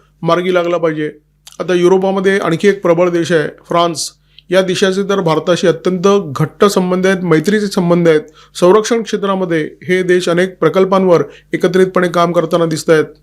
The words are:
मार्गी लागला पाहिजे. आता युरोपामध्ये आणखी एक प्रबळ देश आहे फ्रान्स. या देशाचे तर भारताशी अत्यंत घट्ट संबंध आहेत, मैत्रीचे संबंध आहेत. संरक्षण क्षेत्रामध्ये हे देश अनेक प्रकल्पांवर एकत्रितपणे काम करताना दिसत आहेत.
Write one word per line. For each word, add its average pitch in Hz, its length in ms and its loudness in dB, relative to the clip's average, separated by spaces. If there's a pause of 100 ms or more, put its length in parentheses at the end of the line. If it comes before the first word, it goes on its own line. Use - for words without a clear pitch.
(220)
मार्गी 175 320 -2
लागला 175 240 0
पाहिजे. 156 320 -4 (500)
आता 180 140 -4
युरोपामध्ये 190 680 2
आणखी 165 280 -2
एक 196 140 0
प्रबळ 175 280 2
देश 170 220 -2
आहे 156 160 0 (200)
फ्रान्स. 170 440 -2 (380)
या 185 120 2
देशाचे 190 420 -2
तर 196 180 -2
भारताशी 165 460 0
अत्यंत 180 400 0 (240)
घट्ट 147 340 -2
संबंध 185 420 0
आहेत, 185 160 0
मैत्रीचे 180 440 0
संबंध 175 420 2
आहेत. 151 120 2 (340)
संरक्षण 214 460 2
क्षेत्रामध्ये 190 600 -4 (200)
हे 185 200 -2
देश 180 260 0
अनेक 180 300 0
प्रकल्पांवर 185 640 2 (300)
एकत्रितपणे 180 560 0
काम 170 220 0
करताना 170 340 0
दिसत 160 240 -4
आहेत. 156 160 2 (180)